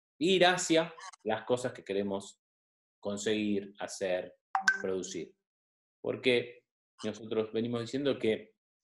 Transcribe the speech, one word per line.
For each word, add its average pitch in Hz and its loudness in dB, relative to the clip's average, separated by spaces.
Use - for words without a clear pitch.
ir 175 6
hacia 165 4
las 107 -2
cosas 123 0
que - -16
queremos 101 -4
conseguir, 104 -2
hacer, 90 -4
producir. 95 -4
Porque - 0
nosotros 110 -4
venimos 117 0
diciendo 131 -2
que, 110 0